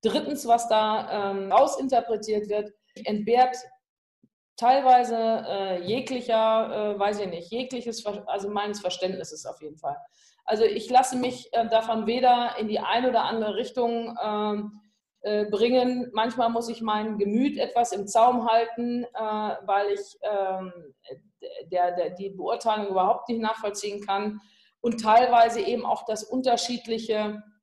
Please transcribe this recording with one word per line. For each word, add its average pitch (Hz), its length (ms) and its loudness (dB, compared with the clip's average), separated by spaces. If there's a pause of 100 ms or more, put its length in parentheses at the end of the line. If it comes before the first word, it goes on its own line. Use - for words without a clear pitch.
drittens, 285 460 -2
was 233 200 4
da, 214 640 0
ähm, 196 200 -4
rausinterpretiert 226 960 2
wird, 208 220 -4 (340)
entbehrt 233 500 2 (1000)
teilweise, 247 580 4 (320)
äh, 190 360 -4
jeglicher, 220 1120 0
äh, 202 40 -8
weiß 202 200 0
ich 202 80 -4
nicht, 170 240 -10
jegliches 233 500 -6
Ver-, 196 260 -8
also 196 220 -4
meines 208 320 -4
Verständnisses 185 640 -6
auf - 160 -14
jeden 156 160 -14
Fall. 143 200 -8 (460)
Also 220 200 0
ich 214 260 -2
lasse 254 260 4
mich, 247 380 -6
äh, 233 160 0
davon 220 380 0
weder 240 520 4
in 220 80 -4
die 214 120 -2
ein 233 260 0
oder 226 180 2
andere 214 320 -2
Richtung, 233 680 -4
ähm, 208 600 -4 (420)
äh, 208 220 0
bringen. 247 680 2
Manchmal 233 360 0
muss 233 180 -2
ich 233 140 -8
mein 214 380 -2
Gemüt 220 380 2
etwas 240 340 0
im 202 160 -6
Zaum 233 420 4
halten, 240 540 0
äh, - 60 -10 (100)
weil 208 760 -2
ich, - 300 -8
ähm, 190 500 -4 (960)
der, 175 240 2
der, 175 160 -2
die 190 200 -10
Beurteilung 214 560 -2
überhaupt 190 420 2
nicht 233 100 -2
nachvollziehen 208 680 -4
kann 208 360 -4 (400)
und 233 220 -2
teilweise 233 580 6
eben 226 240 -2
auch - 200 -2
das 214 180 -4
unterschiedliche 226 1200 -2 (180)